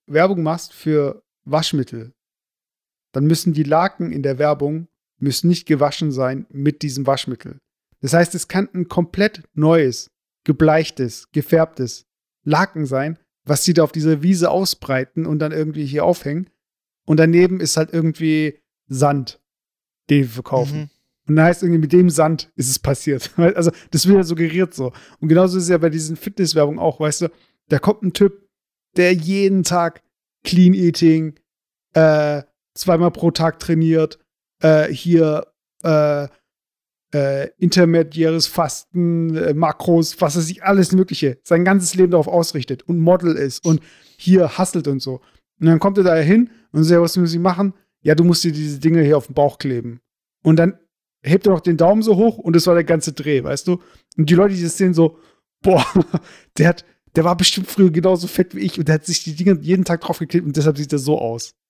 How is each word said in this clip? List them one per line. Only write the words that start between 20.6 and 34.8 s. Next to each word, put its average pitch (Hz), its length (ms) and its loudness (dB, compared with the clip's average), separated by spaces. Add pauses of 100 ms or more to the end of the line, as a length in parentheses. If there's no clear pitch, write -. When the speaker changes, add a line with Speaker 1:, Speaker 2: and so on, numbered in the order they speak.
Speaker 2:
Mhm. 147 100 -14 (380)
Speaker 1:
Und 151 80 2
dann 160 100 6
heißt 175 160 0
irgendwie, 170 180 2
mit 151 120 0
dem 180 180 6
Sand 156 460 -2
ist 127 120 -4
es 135 100 -4
passiert. 139 560 -4
<laughs> - 40 -2
Also, 170 320 2 (200)
das 170 160 -2
wird 196 120 6
ja 185 60 2
suggeriert 170 500 -2
so. 127 180 -8 (280)
Und 160 80 -2
genauso 180 280 4
ist 180 80 -2
es 175 60 -2
ja 170 80 4
bei 160 120 0
diesen 156 260 -6
Fitnesswerbungen 160 640 -4
auch, 160 200 -2
weißt 151 220 -4
du, 165 60 -4 (400)
da 147 100 0
kommt 208 240 -2
ein 185 100 -4
Typ, - 360 0 (480)
der 180 180 2
jeden 190 480 0
Tag 170 400 -4 (400)
Clean 180 320 4
Eating, 160 640 0 (560)
äh, 151 480 2 (320)
zweimal 170 380 0
pro 170 180 -2
Tag 160 300 -2
trainiert, 160 580 0 (420)
äh, 156 320 2